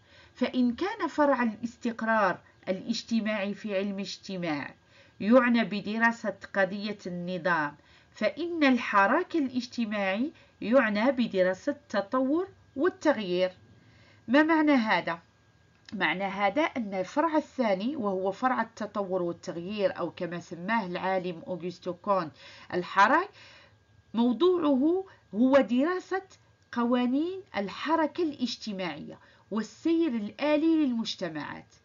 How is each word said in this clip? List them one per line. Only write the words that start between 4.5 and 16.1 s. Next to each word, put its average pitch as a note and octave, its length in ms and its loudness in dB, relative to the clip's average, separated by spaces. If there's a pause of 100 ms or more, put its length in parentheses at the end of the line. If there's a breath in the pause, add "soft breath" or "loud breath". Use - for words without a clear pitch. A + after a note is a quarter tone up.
يعنى A#3 440 6
بدراسة G#3 720 -2 (180)
قضية G3+ 520 -2
النظام، F3 720 -4 (380 soft breath)
فإن D#4+ 500 -2
الحراك B3 720 2
الاجتماعي A#3 960 -2 (280 soft breath)
يعنى A3+ 520 4
بدراسة F#3 600 0
التطور C4+ 760 -2 (280)
والتغيير. G#3+ 720 0 (800 soft breath)
ما C#4 140 6
معنى D#4 300 4
هذا؟ F#3 460 2 (760)
معنى F#3 320 -2